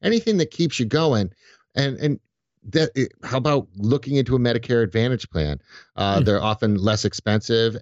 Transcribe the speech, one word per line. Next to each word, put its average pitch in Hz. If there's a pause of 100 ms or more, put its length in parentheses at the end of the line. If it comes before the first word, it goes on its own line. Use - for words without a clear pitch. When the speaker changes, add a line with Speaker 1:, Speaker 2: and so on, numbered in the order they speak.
Speaker 1:
anything 220
that 156
keeps -
you 127
going. 117 (420)
And, 135
and 147 (480)
that, 156
it, - (120)
how 127
about 139 (100)
looking 127
into 127
a -
Medicare 120
Advantage 113
plan? 73 (380)
Uh, 98
Speaker 2:
Hmm. -
Speaker 1:
they're 101
often 107
less 104
expensive, 110